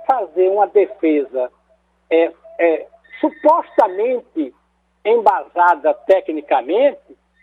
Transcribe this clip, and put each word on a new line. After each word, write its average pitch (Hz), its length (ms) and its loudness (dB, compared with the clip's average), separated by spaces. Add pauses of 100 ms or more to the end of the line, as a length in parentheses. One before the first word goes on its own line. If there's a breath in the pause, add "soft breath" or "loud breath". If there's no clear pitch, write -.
fazer 185 420 0
uma 196 180 0
defesa, 147 840 -2 (580)
é, 165 220 2 (280)
é, 165 280 -2 (320)
supostamente 262 1300 -2 (500)
embasada 175 880 0 (120)
tecnicamente, 175 1120 -2 (260)